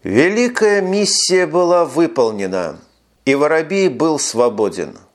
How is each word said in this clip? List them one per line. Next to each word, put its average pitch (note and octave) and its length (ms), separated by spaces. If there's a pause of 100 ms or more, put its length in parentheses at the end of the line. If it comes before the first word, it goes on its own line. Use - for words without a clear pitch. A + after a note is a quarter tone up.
Великая G3+ 760
миссия F#3 640
была F3 380
выполнена, G#2+ 960 (440)
и C3+ 100
воробей D#3+ 540
был D3 300
свободен. G#2+ 800 (160)